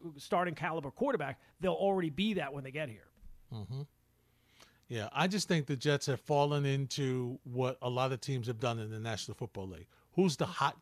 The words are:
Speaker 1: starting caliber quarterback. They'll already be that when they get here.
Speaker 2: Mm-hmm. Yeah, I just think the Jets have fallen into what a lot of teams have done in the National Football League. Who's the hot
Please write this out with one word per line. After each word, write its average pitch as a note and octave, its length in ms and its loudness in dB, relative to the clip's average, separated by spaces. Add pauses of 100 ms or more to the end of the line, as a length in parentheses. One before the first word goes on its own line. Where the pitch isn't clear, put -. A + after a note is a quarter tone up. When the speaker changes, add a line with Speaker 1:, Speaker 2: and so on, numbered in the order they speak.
(180)
Speaker 1:
starting F3 380 0
caliber D#3+ 340 -4
quarterback. D#3 500 2 (200)
They'll F3+ 140 2
already F#3 360 4
be G3 260 2
that D3 180 0
when C#3 100 -6
they C3+ 80 -10
get D3 180 -4
here. G#2 180 -16 (460)
Speaker 2:
Mm-hmm. A#2 280 -6 (1080)
Yeah, A2 240 -6
I D#3 160 2
just F#3+ 200 0
think D#3+ 180 2
the D3 100 0
Jets C#3+ 300 2
have C3 160 0
fallen D3 440 2
into C3 800 0
what B2+ 380 -2
a B2 80 0
lot B2+ 220 2
of B2+ 100 -4
teams B2+ 260 -2
have A#2 120 -4
done A#2 200 0
in G#2+ 120 -6
the A2 80 -8
National A2 360 -6
Football G2 340 -8
League. F2 180 -12 (260)
Who's F3 240 4
the D#3+ 80 0
hot C#3 360 0